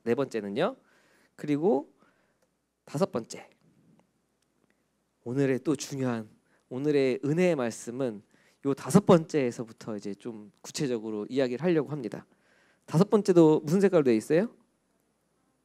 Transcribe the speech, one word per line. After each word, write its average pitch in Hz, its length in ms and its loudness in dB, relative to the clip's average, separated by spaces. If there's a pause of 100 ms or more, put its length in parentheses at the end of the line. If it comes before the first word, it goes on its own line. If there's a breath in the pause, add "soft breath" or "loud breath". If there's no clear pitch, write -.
네 117 120 0
번째는요. 131 600 -4 (600)
그리고 170 580 -2 (920)
다섯 165 260 -4
번째. - 360 -10 (1800)
오늘의 131 400 0
또 151 120 0
중요한, 123 520 -6 (420)
오늘의 135 540 0
은혜의 165 320 2
말씀은 120 640 -6 (440)
요 139 80 0
다섯 147 320 2
번째에서부터 131 920 0
이제 101 180 -10
좀 104 360 -16 (100)
구체적으로 110 680 -6
이야기를 127 340 -2
하려고 156 280 0
합니다. 127 340 -10 (600)
다섯 180 240 2
번째도 175 520 6
무슨 156 200 0
색깔로 185 220 4
돼 120 120 4
있어요? 160 340 0 (1160)